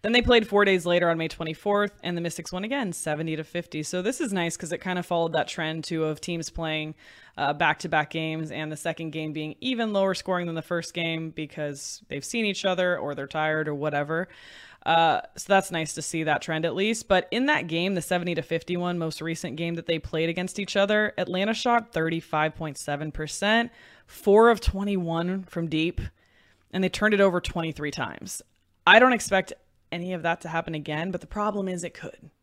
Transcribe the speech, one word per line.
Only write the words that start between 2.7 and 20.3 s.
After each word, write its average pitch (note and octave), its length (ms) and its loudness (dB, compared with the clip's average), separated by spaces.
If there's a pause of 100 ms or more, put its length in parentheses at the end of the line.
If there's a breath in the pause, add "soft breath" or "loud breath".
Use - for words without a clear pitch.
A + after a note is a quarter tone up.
seventy D#3 420 -4
to D3+ 80 -6
fifty. D#3 400 -8
So F3+ 180 -4
this A#3 200 -2
is B3 100 -2
nice F3 240 -2
'cause E3 160 -10
it F3 100 -6
kinda F3+ 220 -4
followed E3 300 0
that D#3 160 0
trend, D#3+ 340 -4
too, D#3+ 220 -2
of D#3 160 -4
teams E3 280 -6
playing, D#3 460 -4 (420 loud breath)
uh, C#3+ 140 0
back-to-back D#3 580 0
games, D#3+ 400 -4
and D#3 220 -6
the D3+ 60 -8
second D#3+ 320 -6
game D#3 240 -6
being D#3 260 -8
even A#3 320 -2
lower F#3+ 220 2
scoring F3+ 320 -2
than E3 100 -4
the D#3+ 60 -4
first E3 320 -6
game D#3+ 380 -4
because D3 760 -8
they've C#3+ 160 -8
seen A#3 220 -2
each G3+ 180 -2
other F3+ 340 2
or C#3+ 160 -4
they're C3+ 140 -8
tired D#3 400 0
or D3 80 -4
whatever. D3 540 -2 (560 loud breath)
Uh, E3 340 4 (160)
so - 140 -12
that's F#3+ 200 4
nice D#3+ 240 -4
to D#3+ 80 -8
see D#3+ 220 -4
that D3 180 2
trend D#3 220 -2
at D#3+ 100 0
least. G#3+ 360 -2
But F#3 200 4
in B3+ 180 0
that D4 200 2
game, E3+ 280 0
the E3 60 -2
seventy F3 340 -2
to D#3+ 60 -2
fifty-one F3 560 -2
most D#3+ 220 -4
recent D#3+ 380 -6
game E3+ 180 -4
that E3 100 -8
they E3 140 0
played E3 300 -2
against F3+ 300 -4